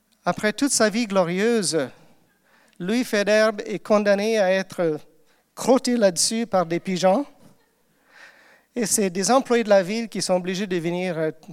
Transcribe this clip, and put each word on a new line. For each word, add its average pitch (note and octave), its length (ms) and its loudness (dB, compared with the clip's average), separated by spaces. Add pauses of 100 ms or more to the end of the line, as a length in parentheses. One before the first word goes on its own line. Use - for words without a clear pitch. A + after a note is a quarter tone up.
(240)
après G#3 300 -2
toute C#4 180 -2
sa G#3+ 180 2
vie A3 180 -2
glorieuse, F#3 840 0 (880)
Louis A3 240 -2
Faidherbe G#3+ 600 2
est G3+ 140 -8
condamné G#3 600 2
à F#3 100 2
être F#3 480 -2 (560)
crotté B3 440 2
là-dessus G#3+ 500 0
par F#3 180 2
des E3+ 140 -2
pigeons. F#3+ 460 0 (1500)
Et A#3+ 100 -2
c'est G3 240 0
des F3+ 200 -4
employés A#3+ 360 2
de G#3+ 40 -6
la G3 140 6
ville A3 240 -6
qui F#3+ 140 -8
sont F#3 140 0
obligés F#3 320 -4
de F#3 100 -2
venir, E3+ 400 -4
euh, D#3 140 -2 (220)